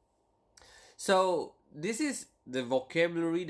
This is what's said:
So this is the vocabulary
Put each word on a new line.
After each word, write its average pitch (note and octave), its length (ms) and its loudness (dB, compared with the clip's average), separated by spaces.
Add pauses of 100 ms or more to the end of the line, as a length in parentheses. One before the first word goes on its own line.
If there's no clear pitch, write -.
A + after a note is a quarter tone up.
(960)
So F#3 580 2 (200)
this F#3+ 260 -4
is D4 260 -4 (200)
the B2+ 160 -4
vocabulary E3 880 0